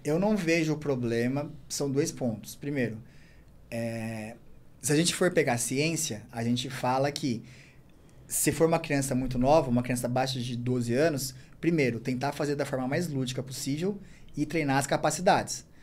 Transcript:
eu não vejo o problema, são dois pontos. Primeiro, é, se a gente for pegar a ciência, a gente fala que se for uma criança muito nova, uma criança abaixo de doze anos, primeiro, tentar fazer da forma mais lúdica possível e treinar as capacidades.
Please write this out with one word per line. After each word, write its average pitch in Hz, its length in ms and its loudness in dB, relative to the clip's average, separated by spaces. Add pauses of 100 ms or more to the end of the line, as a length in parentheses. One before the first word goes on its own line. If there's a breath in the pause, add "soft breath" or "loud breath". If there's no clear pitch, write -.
eu 147 140 2
não 208 180 2
vejo 165 380 2
o - 20 -6
problema, 131 720 0 (180)
são 143 220 -4
dois 143 220 0
pontos. 113 420 -6
Primeiro, 127 440 -2 (720 soft breath)
é, 113 640 -6 (480)
se - 100 0
a 147 40 4
gente 170 180 2
for 180 160 2
pegar 139 240 2
a 120 40 -2
ciência, 131 720 -2
a 117 120 -6
gente 123 260 0
fala 135 420 0
que 117 320 -4 (840 loud breath)
se - 240 2
for 165 160 4
uma 165 100 4
criança 139 360 0
muito 127 240 0
nova, 139 320 6
uma 120 120 4
criança 123 240 -2
abaixo 131 320 0
de 120 160 -4
doze 120 400 0
anos, 143 400 2 (260 loud breath)
primeiro, 143 380 2
tentar 127 340 -2
fazer 147 220 0
da 143 100 0
forma 127 220 -2
mais 160 220 0
lúdica 131 340 -2
possível 165 560 -4 (380 loud breath)
e 147 100 0
treinar 151 300 2
as 139 100 2
capacidades. 156 800 2 (140 soft breath)